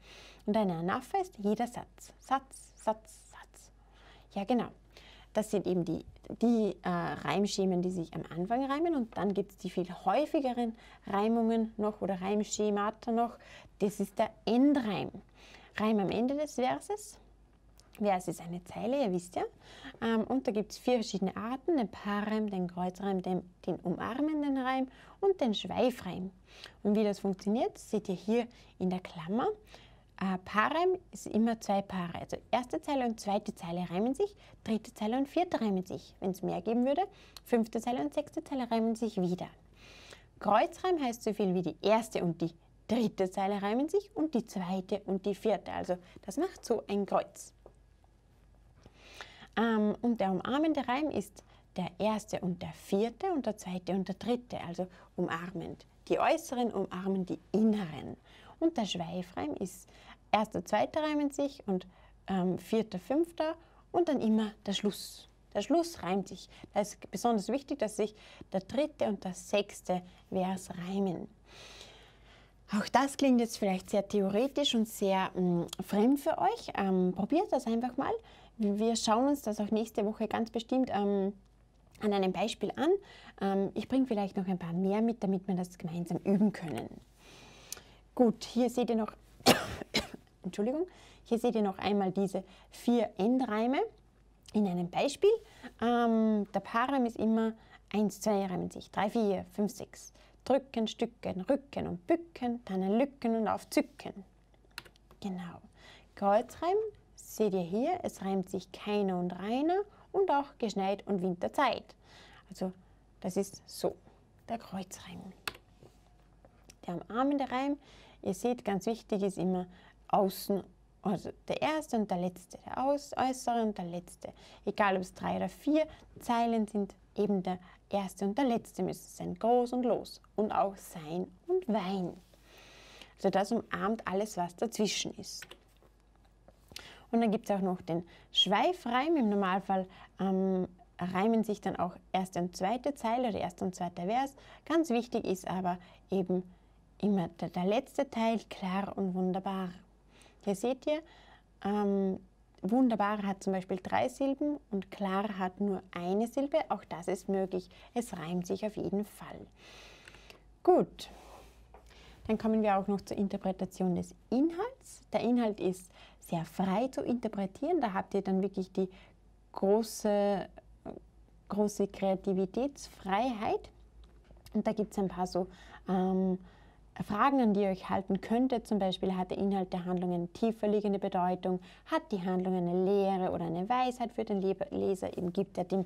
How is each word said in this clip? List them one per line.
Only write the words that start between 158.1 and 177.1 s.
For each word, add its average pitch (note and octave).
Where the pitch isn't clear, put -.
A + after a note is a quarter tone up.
reimt F3
sich G3
auf G#3
jeden F3
Fall. -
Gut. -
Dann A3
kommen A3
wir G#3
auch F#3+
noch G3+
zur -
Interpretation F#3+
des F3+
Inhalts. E4+
Der -
Inhalt A#3
ist -
sehr E3
frei F#3+
zu -
interpretieren. A#3+
Da A3
habt F#3+
ihr G3
dann F#3+
wirklich F#3+
die F#3+
große, G3+
große G3+
Kreativitätsfreiheit. G3+
Und G#3+
da A3
gibt's G#3
ein F#3+
paar F3+
so, F3+
ähm, F#3
Fragen, B3+